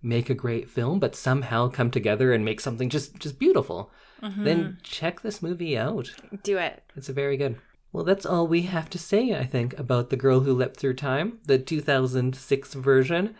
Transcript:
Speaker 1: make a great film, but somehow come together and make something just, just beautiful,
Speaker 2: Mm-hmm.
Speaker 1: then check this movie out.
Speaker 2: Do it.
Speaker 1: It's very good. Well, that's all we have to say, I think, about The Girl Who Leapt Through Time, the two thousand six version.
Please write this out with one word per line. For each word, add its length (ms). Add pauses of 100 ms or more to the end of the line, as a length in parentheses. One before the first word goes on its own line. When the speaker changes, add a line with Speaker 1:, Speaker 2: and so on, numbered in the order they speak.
Speaker 1:
make 280
a 60
great 340
film, 300
but 160
somehow 540
come 220
together 420
and 120
make 160
something 280
just, 300
just 200
beautiful, 520 (320)
Speaker 2:
Mm-hmm. 220
Speaker 1:
then 360
check 400
this 220
movie 340
out. 340 (320)
Speaker 2:
Do 140
it. 240 (140)
Speaker 1:
It's 140
very 280
good. 200 (340)
Well, 140
that's 200
all 200
we 180
have 260
to 80
say, 360
I 120
think, 340
about 300
The 80
Girl 240
Who 120
Leapt 220
Through 200
Time, 500
the 120
two 220
thousand 560
six 380
version. 680